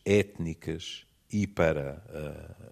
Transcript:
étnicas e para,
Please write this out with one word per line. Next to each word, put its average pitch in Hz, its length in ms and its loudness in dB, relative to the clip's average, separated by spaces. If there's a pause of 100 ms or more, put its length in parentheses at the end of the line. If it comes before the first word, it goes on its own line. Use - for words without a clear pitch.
étnicas 87 1000 0 (240)
e 104 160 0
para, 78 560 2 (680)